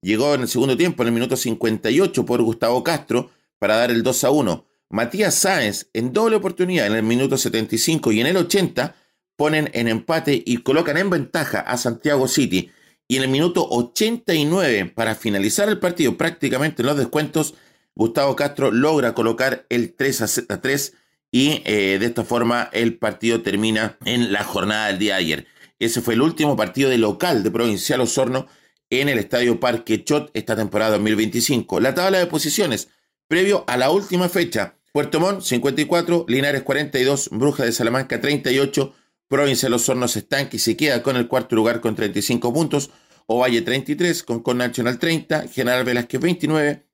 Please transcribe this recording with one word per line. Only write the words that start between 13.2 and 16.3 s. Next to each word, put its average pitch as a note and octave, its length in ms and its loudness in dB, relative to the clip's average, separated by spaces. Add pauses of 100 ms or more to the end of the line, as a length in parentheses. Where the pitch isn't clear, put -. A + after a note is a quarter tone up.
el C3 60 0
minuto E3 400 2
ochenta G3+ 640 -2
y D#3 100 2
nueve, D3 500 2
para A2 220 -2
finalizar G#2+ 540 0
el G#3 100 0
partido, F3 380 0
prácticamente D3 640 -2